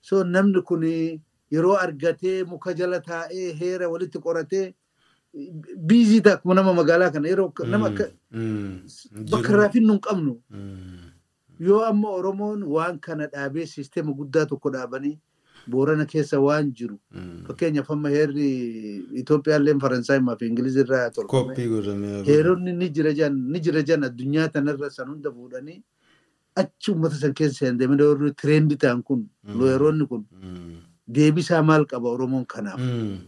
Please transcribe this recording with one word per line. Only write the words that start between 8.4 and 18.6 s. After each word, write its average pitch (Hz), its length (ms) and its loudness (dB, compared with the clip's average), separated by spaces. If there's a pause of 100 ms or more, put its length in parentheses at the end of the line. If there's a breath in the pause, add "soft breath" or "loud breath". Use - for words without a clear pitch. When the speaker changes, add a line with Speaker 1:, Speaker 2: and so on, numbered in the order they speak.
Speaker 1:
bakka 208 160 0
Speaker 2:
Jiru. 208 120 4
Speaker 1:
irraa 208 120 6
finnu 220 220 6
hin 202 80 0
qabnu. 160 360 -2 (140)
Speaker 2:
Mm. 95 480 -14 (600)
Speaker 1:
Yoo 196 260 4
amma 208 240 0
Oromoon 196 540 -4
waan 160 360 -2
kana 151 280 -8
dhaabee 143 380 -8
sisteema 151 480 -8
guddaa 143 320 0
tokko 143 280 -6
dhaabanii 135 460 -6 (500 soft breath)
Boorana 147 360 2
keessa 147 360 0
waan 143 320 2
jiru. 110 240 -10 (160)
Speaker 2:
Mm. 90 340 -14
Speaker 1:
Fakkeenyaaf 151 440 -2
amma 151 180 -2
heerri 127 960 -2 (160)